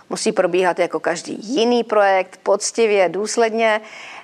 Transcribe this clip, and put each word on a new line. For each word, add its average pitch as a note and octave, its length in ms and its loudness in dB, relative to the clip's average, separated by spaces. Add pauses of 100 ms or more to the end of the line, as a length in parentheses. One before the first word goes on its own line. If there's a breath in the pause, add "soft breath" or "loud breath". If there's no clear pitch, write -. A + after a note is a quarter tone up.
(100)
musí G3 220 -2
probíhat F3+ 460 0
jako D#3+ 220 -2
každý - 420 -6
jiný A#3 420 0
projekt, G3 580 2
poctivě, G3+ 640 2
důsledně. A3 720 0 (440 loud breath)